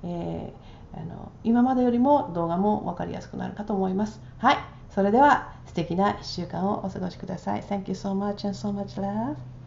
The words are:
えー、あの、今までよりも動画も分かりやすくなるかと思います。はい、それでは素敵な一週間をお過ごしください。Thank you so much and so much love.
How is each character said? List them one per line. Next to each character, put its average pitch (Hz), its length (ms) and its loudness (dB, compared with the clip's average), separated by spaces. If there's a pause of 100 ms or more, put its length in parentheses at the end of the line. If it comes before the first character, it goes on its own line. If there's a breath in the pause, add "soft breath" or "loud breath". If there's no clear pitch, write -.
え 170 480 -6 (420 loud breath)
ー、 - 60 -10
あ - 60 -10
の、 - 260 -12 (100)
今 233 200 6
ま 254 120 4
で 247 80 4
よ 247 80 6
り 240 80 2
も 269 360 6
動 170 140 2
画 175 100 0
も 208 260 2
分 175 120 -4
か 170 100 -4
り 170 80 -6
や 180 80 -8
す - 80 -14
く - 80 -8
な 185 100 -4
る - 60 -8
か 214 100 -8
と 208 100 -2
思 190 140 2
い 185 60 0
ま 208 120 2
す。 - 140 -10 (160 loud breath)
は 254 160 4
い、 - 60 2 (320 loud breath)
そ 196 120 2
れ 196 80 4
で 226 80 6
は - 360 6 (100)
素 - 80 -18
敵 170 240 -2
な 202 240 2
一 - 60 -12
週 180 200 -6
間 175 200 -2
を - 180 -2
お 190 60 -2
過 196 80 -8
ご 185 100 -4
し - 80 -10
く - 80 -12
だ 185 140 -8
さ 202 180 -4
い。 - 60 -6
Thank 196 260 -4
you 190 60 -2
so 196 180 -4
much 202 340 -2
and 202 40 0
so 202 200 -4
much 202 300 -6
love. 220 680 -4